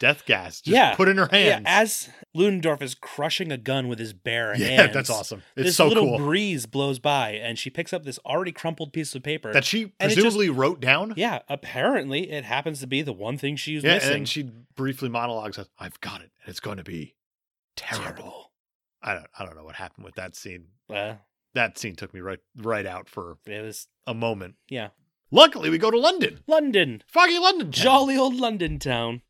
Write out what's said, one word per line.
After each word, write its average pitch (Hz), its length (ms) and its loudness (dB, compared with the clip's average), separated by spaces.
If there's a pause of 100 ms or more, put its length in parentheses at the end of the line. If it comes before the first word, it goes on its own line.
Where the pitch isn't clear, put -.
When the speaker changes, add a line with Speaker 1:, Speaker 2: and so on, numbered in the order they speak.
Speaker 1:
death 135 260 0
gas 95 340 0
just 170 140 2
Speaker 2:
Yeah. 233 220 8
Speaker 1:
put 190 120 6
in 190 80 4
her 190 140 2
Speaker 2:
Yeah, 196 80 6
Speaker 1:
hands. 185 300 4
Speaker 2:
as 208 400 2 (260)
Ludendorff 165 480 2
is 127 140 -8
crushing 160 560 -6
a 135 40 -4
gun 127 300 -2
with 120 140 -4
his 110 120 -8
bare 113 440 -4
Speaker 1:
Yeah, 127 100 0
Speaker 2:
hands, 127 280 6
Speaker 1:
that's 127 160 -2
awesome. 104 320 -6 (120)
It's 135 140 -2
Speaker 2:
this 175 80 0
Speaker 1:
so 165 100 8
Speaker 2:
little 220 200 4
Speaker 1:
cool. 120 120 2
Speaker 2:
breeze 151 480 -2
blows 135 320 -2
by, 135 340 0
and 113 240 -8
she - 140 -8
picks - 220 -8
up 175 120 -6
this 135 220 -12
already 175 260 -2
crumpled 160 400 -8
piece 156 220 -6
of 131 80 -12
paper. 156 300 -6
Speaker 1:
That 226 120 4
she 220 360 -2
Speaker 2:
and 202 100 2
it 220 60 4
just 196 80 6
Speaker 1:
presumably 208 260 2
wrote 139 300 2
down? 147 360 0
Speaker 2:
Yeah, 185 320 -2
apparently 143 800 -2
it 147 140 -8
happens 147 360 -4
to 131 80 -10
be 135 140 0
the 143 100 -6
one 107 260 -6
thing 143 160 -4
she's 151 300 -6
Speaker 1:
Yeah, 165 100 6
Speaker 2:
missing. 139 220 0
Speaker 1:
and 143 120 -6
she 151 140 -4 (320)
briefly 131 340 -6
monologues, 117 500 -6 (200)
"I've 87 220 -16
got 90 200 -12
it, 87 120 -20 (100)
and - 80 -20
it's - 100 -14
gonna 98 240 -10
be 82 300 -12 (640)
terrible." - 260 -8 (140)
Speaker 2:
Terrible. - 280 -20 (600)
Speaker 1:
I 104 100 -4
don't, 82 120 -12 (120)
I 101 60 -10
don't 82 120 -16
know 78 80 -20
what 78 120 -18
happened 98 280 -16
with 90 120 -20
that 92 180 -14
scene. 90 320 -18 (240)
Speaker 2:
Uh, 104 240 -6 (400)
Speaker 1:
That 117 240 -2
scene 101 160 -8
took 92 200 -14
me 95 60 -16
right, 92 200 -10 (160)
right 107 300 -4
out 90 220 -10
for 85 380 -14
Speaker 2:
it 107 160 -12
was 107 240 -14 (200)
Speaker 1:
a 120 80 -6
moment. 107 420 -4 (120)
Speaker 2:
Yeah. 113 200 -8 (420)
Speaker 1:
Luckily, 247 400 6
we 165 80 2
go 220 120 2
to 233 80 2
London. 320 480 0
Speaker 2:
London. 202 600 2
Speaker 1:
Foggy 349 320 4
London 349 320 2
town. 156 140 0
Speaker 2:
Jolly 269 320 6
old 262 200 2
London 196 420 -2
town. 120 520 -4